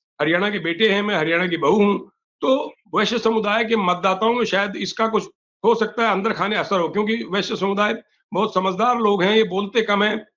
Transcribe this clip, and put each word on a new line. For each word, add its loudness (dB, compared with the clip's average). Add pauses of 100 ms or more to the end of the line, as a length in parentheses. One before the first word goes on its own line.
(220)
हरियाणा 0
के -6
बेटे 0
हैं, 2
मैं -2
हरियाणा 0
की -2
बहू 2
हूँ।" 0 (300)
तो 0 (220)
वैश्य 0
समुदाय 0
के 0
मतदाताओं 0
में 0
शायद -2
इसका -4
कुछ -2 (360)
हो 4
सकता -2
है 2
अंदर 0
खाने -2
असर 0
हो, 0
क्योंकि -2
वैश्य -4
समुदाय -2 (300)
बहुत -2
समझदार 0
लोग 2
हैं, 4
ये 6
बोलते -2
कम 2
हैं, -2